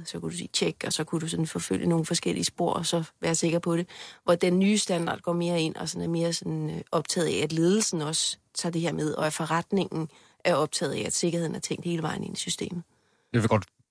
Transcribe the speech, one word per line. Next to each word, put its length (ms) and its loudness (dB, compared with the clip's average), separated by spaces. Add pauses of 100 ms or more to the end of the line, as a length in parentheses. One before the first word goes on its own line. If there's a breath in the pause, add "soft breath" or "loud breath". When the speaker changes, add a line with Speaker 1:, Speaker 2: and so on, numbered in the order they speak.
Speaker 1:
så 140 -10
kunne 120 -6
du 60 -8
sige 160 -10
tjek, 220 0 (100)
og 80 -2
så 100 -2
kunne 180 -2
du 60 -6
sådan 200 -2
forfølge 400 -2
nogle 180 4
forskellige 400 0
spor, 280 0
og 120 -2
så 180 0 (180)
være 140 0
sikker 240 2
på 180 0
det. 100 -2 (360 loud breath)
Hvor 120 6
den 240 4
nye 180 6
standard 440 0
går 120 0
mere 280 2
ind, 140 0
og 140 -6
sådan 140 -4
er 80 -2
mere 220 2
sådan, 360 -2
øh, 120 -6 (100)
optaget 360 0
af, 160 0
at 100 -2
ledelsen 480 4
også 360 -2 (200)
tager 160 -2
det 80 0
her 120 0
med, 200 -2
og 120 -2
at 80 0
forretningen 760 0 (360 soft breath)
er 100 4
optaget 380 0
af, 120 -2
at 80 -4
sikkerheden 420 0
er 40 -6
tænkt 260 -6
hele 180 -2
vejen 200 -4
ind 140 -8
i 20 -10
systemet. 440 -6 (500)
Speaker 2:
Jeg 80 4
vil 80 4
godt 160 2 (260)